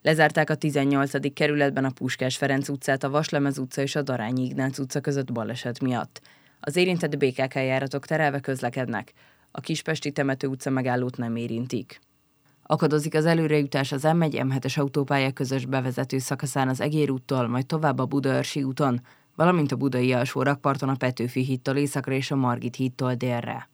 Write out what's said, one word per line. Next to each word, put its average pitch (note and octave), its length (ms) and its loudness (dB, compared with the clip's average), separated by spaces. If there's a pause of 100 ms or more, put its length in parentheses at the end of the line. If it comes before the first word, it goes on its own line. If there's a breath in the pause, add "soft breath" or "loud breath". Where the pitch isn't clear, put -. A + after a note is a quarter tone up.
Lezárták D#3 480 4
a D#3 60 2
tizennyolcadik C#3 760 0
kerületben C#3+ 520 2
a C3 40 0
Puskás B2+ 480 -4
Ferenc C#3 320 0
utcát C3+ 340 -2
a C#3 60 -2
Vaslemez C#3+ 480 0
utca C3 240 -6
és C#3 140 -2
a D3+ 60 0
Darányi B2+ 420 -2
Ignác C3 360 -2
utca C#3 200 -4
között C3+ 320 -2
baleset A#2 480 -4
miatt. B2+ 420 -2 (380 soft breath)
Az - 160 -6
érintett F3 420 2
B C#3 60 2
K C3 240 2
K - 80 -10
járatok C3+ 500 0
terelve D3 340 2
közlekednek. B2+ 760 -4 (380 soft breath)
A - 80 -12
Kispesti D3+ 520 -4
Temető C#3 360 -2
utca C3 220 -4
megállót B2+ 480 0
nem A#2 180 -4
érintik. A#2 640 -4 (640 soft breath)
Akadozik D#3 520 2
az D#3 100 4
előrejutás D3+ 680 2
az C#3 120 -2
M D#3+ 180 6
egy C#3+ 220 2
M C3 60 2
hetes C3 280 0
autópálya C#3 540 2
közös C3 340 -2
bevezető C3 520 -2
szakaszán C3+ 500 0
az C3 140 0
Egér D3 280 2
úttól, C3 380 0
majd B2 180 0
tovább D3+ 340 2
a C3 60 2
Budaörsi C3+ 580 0
úton, C3 380 0 (340 soft breath)
valamint D#3+ 360 4
a - 40 0
budai B2+ 380 2
alsó B2+ 300 0
rakparton C#3 460 0
a C3+ 60 0
Petőfi B2+ 480 -2
hídtól C3 320 -2
északra C#3+ 380 -2
és C3 180 -2
a C#3+ 40 0
Margit B2 400 0
hídtól B2+ 400 -2
délre. B2 580 -4